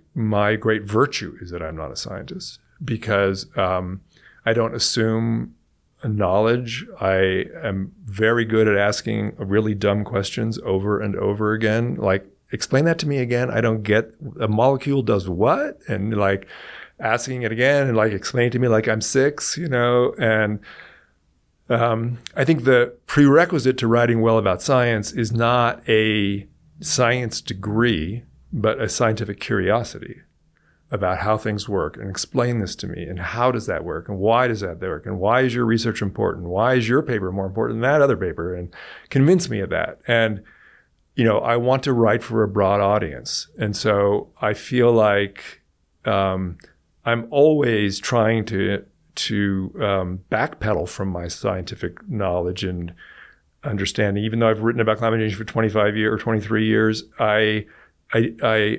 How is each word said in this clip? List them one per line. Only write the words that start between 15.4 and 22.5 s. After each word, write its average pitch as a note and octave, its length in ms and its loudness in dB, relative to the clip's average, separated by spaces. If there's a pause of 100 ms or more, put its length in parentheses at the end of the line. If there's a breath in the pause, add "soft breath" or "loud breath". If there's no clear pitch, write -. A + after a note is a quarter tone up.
And, G#2 280 -4
like, G2 300 0 (540 loud breath)
asking B2 420 -2
it A2 80 -2
again C3+ 380 2
and, A#2 80 2
like, A2 160 4
"Explain A#2+ 340 0
it A#2+ 60 2
to B2 80 0
me B2+ 80 2
like A2 200 2
I'm A2 120 0
six," C#3 580 0
you E3 100 -6
know? B2 520 2
And, G#2+ 400 2 (1080 loud breath)
um, A#2 500 0 (180)
I C3+ 80 2
think D3 200 4